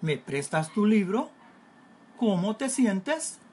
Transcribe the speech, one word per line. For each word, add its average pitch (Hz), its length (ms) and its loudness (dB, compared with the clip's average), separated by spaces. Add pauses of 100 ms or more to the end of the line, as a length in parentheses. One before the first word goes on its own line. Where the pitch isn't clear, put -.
¿Me 151 160 -2
prestas 151 540 -4
tu 208 120 0
libro? 214 460 2 (880)
¿Cómo 208 380 0
te 269 120 -4
sientes?. 254 680 0 (140)